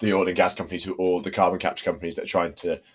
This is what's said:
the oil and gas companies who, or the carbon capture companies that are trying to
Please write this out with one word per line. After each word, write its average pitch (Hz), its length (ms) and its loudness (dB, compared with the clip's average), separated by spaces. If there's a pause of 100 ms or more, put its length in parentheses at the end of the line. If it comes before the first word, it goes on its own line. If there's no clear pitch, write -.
the 104 140 4
oil 95 140 4
and 87 80 -2
gas 92 180 4
companies 87 300 -6
who, 95 100 -6
or 90 260 2
the 90 100 -6
carbon 90 280 2
capture - 260 -4
companies 82 320 -4
that - 80 -6
are - 40 -12
trying 85 260 0
to 82 260 -4 (140)